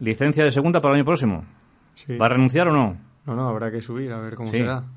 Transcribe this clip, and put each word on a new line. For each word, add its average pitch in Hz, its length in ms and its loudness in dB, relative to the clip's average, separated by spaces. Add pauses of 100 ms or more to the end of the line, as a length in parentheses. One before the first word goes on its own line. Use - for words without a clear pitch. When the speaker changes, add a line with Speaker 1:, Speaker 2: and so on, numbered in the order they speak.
Speaker 1:
¿licencia 131 440 0
de 143 60 4
segunda 151 300 2
para 143 140 4
el 143 60 4
año 135 60 2
próximo? 104 380 0 (500)
Speaker 2:
Sí. 123 220 -10
Speaker 1:
¿Va 117 100 2
a 120 40 4
renunciar 131 380 4
o 160 40 2
no? 113 240 2 (300)
Speaker 2:
No, 123 100 -6
no, 127 120 -4
habrá 110 220 -4
que 113 100 -6
subir, 120 320 -8
a 113 80 -10
ver 110 140 -10
cómo 113 160 -8
Speaker 1:
Sí. 110 80 -2
Speaker 2:
se 123 60 2
da. 127 200 -4 (120)